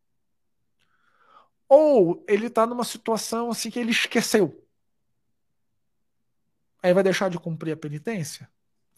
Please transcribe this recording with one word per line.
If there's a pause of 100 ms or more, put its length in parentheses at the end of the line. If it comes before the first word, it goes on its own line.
(1700)
Ou
ele
tá
numa
situação
assim
que
ele
esqueceu. (2250)
Aí
vai
deixar
de
cumprir
a
penitência? (480)